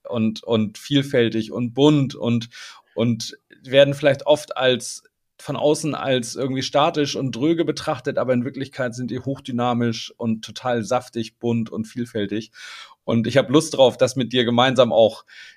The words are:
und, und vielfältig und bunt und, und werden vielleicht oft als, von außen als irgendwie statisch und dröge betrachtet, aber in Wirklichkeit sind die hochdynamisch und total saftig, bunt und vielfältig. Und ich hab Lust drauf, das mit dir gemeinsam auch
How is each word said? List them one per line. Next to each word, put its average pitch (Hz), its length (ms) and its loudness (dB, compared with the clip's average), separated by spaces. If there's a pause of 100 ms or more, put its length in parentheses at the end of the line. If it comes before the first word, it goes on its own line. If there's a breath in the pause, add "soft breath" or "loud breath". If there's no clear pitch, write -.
und, 110 340 -2
und 107 340 -2
vielfältig 120 760 0
und 117 220 -6
bunt 139 420 2
und, 117 340 -2 (460 loud breath)
und 117 420 -2 (260)
werden 139 300 6
vielleicht 139 320 0
oft 151 320 0
als, 127 460 0 (340)
von - 180 -8
außen 147 400 0
als 127 400 -2
irgendwie 131 280 -4
statisch 147 520 0
und 123 200 -4
dröge 160 280 0
betrachtet, 147 540 -4
aber 123 160 2
in 123 100 0
Wirklichkeit 127 520 -6
sind 123 160 -6
die 123 80 -4
hochdynamisch 120 1000 -2
und 113 260 -2
total 120 400 -4
saftig, 117 540 -4
bunt 117 320 -2
und 110 160 -6
vielfältig. 110 680 -6 (520 loud breath)
Und 117 220 0
ich 117 120 0
hab - 120 2
Lust 147 260 2
drauf, 123 220 6
das 127 180 2
mit 120 180 -4
dir 123 120 2
gemeinsam 120 480 4
auch - 300 6 (340 loud breath)